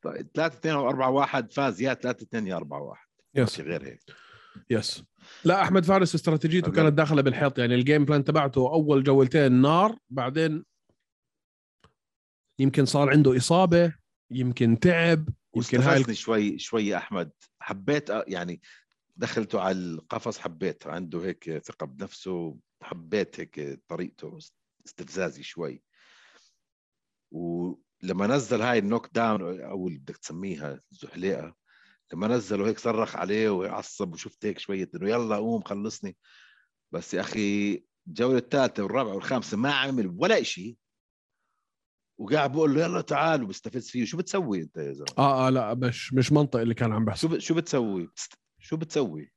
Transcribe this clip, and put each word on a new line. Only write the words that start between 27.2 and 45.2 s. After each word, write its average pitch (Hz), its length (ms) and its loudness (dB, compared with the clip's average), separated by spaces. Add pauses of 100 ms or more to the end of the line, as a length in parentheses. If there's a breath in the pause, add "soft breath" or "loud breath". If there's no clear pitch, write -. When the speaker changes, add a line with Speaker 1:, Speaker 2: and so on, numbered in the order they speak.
Speaker 1:
ولما 87 920 -6
نزل 120 360 0
هاي 120 160 2
النوك 107 360 -2
داون، 104 460 -2
أو 92 280 -8
اللي 78 100 -10
بدك 69 180 -16
تسميها 80 640 -10 (100)
زحليقة، 87 680 -8 (560 soft breath)
لما 90 160 -4
نزله 104 400 -2
هيك 107 100 -2
صرخ 113 380 -2
عليه 104 340 0
وعصب، 98 600 -4
وشفت - 340 -12
هيك 101 120 -4
شوية 95 360 -6
إنه 90 160 -4
يلا 113 260 -2
قوم 110 260 -2
خلصني. 101 540 -8 (800 soft breath)
بس - 200 -8
يا 90 60 0
أخي، 101 640 -2 (240)
الجولة 123 300 0
الثالثة 123 440 0
والرابعة 104 320 -2
والخامسة 107 420 -4
ما 131 160 0
عمل 131 440 -2
ولا 175 240 2
إشي، 107 380 -8 (1400)
وقاعد 139 320 0
بقول 151 220 2
له 147 60 2
يلا 170 200 -2
تعال، 151 420 0
وبستفز 110 460 -10
فيه. 123 160 -2
شو 107 120 -8
بتسوي 160 460 -2
أنت 78 140 -14
يا 73 160 -8
زلمة؟ 69 260 -12
Speaker 2:
آه، 131 280 2